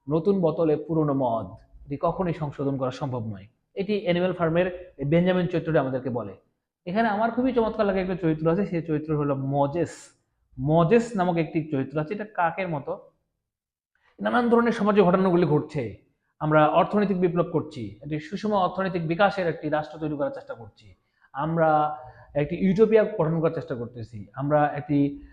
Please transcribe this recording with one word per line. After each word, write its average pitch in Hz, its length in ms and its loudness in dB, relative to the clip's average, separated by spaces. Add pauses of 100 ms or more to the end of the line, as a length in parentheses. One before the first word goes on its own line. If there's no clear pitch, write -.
নতুন 170 320 2
বোতলে 160 340 2
পুরনো 151 380 0
মদ, 117 320 0 (400)
এটি 139 160 -8
কখনোই 170 320 -2
সংশোধন 139 440 -4
করা 127 140 -2
সম্ভব 127 360 -6
নয়। 101 200 -12 (260)
এটি 202 300 -2
অ্যানিম্যাল 175 300 -2
ফার্মের 175 600 -2 (120)
বেঞ্জামিন 175 420 2
চরিত্রটি 160 300 0
আমাদেরকে 131 320 -2
বলে। 107 260 -8 (500)
এখানে 214 220 0
আমার 220 240 0
খুবই 247 220 0
চমৎকার 220 320 2
লাগে 190 160 2
একটা 185 140 -2
চরিত্র 160 360 0
আছে, 196 140 2
সেই 170 160 -4
চরিত্র 156 360 -2
হলো 143 180 0
মজেস। 143 540 0 (720)
মজেস 170 540 4
নামক 180 220 0
একটি 160 340 -2
চরিত্র 135 280 -2
আছে, 156 140 -4
এটা 208 120 -8
কাকের 180 420 -2
মতো। 160 440 -6 (1080)
নানান 226 280 2
ধরনের 233 220 4
সমাজে 208 300 4
ঘটনাগুলি 180 440 4
ঘটছে, 139 520 -2 (420)
আমরা 156 280 4
অর্থনৈতিক 196 540 2
বিপ্লব 170 300 0
করছি, 117 500 -6
একটি 151 180 -6
সুষম 208 340 -6
অর্থনৈতিক 185 540 -2
বিকাশের 180 400 2
একটি 156 220 -4
রাষ্ট্র 151 300 -4
তৈরি 151 180 -4
করার 135 140 -2
চেষ্টা 135 220 -12
করছি, 107 420 -20 (380)
আমরা 156 640 2 (380)
একটি 147 200 -2
ইউটোপিয়া 208 480 4
গঠন 160 360 0
করার 160 140 0
চেষ্টা 139 220 -8
করতেছি, 113 580 -12
আমরা 147 340 2
একটি, 143 640 0